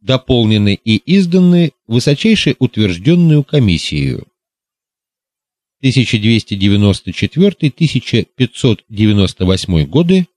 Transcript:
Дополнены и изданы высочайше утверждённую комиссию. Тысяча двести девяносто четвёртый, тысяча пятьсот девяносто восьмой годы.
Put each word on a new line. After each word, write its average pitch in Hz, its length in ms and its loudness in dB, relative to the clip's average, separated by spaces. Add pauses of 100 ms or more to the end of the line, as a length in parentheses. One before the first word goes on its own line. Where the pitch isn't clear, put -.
Дополнены 110 720 0
и 110 260 -2 (160)
изданы 175 540 2 (160)
высочайше 147 720 0
утверждённую 131 840 0
комиссию. 90 800 -2 (1500)
Тысяча 123 400 -2
двести 107 360 -2
девяносто 98 580 0
четвёртый, 165 580 -2
тысяча 123 540 -2
пятьсот - 640 -4
девяносто 101 560 0
восьмой 90 400 0
годы. 170 520 0